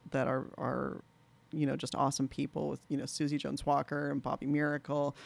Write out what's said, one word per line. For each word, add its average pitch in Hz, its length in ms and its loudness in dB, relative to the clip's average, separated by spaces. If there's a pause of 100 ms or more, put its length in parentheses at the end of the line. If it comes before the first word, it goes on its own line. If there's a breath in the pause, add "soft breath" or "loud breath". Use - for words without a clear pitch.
(120)
that 131 160 2
are, 131 180 0 (140)
are, 131 420 -2 (500)
you 151 140 2
know, 139 100 2
just - 200 -4
awesome 139 320 4
people 147 420 -2
with, 139 180 -4
you 143 80 0
know, 139 120 -2
Susie 147 320 0
Jones 139 260 -4
Walker 143 460 2
and 139 100 0
Bobby - 240 -2
Miracle, 147 680 2 (100)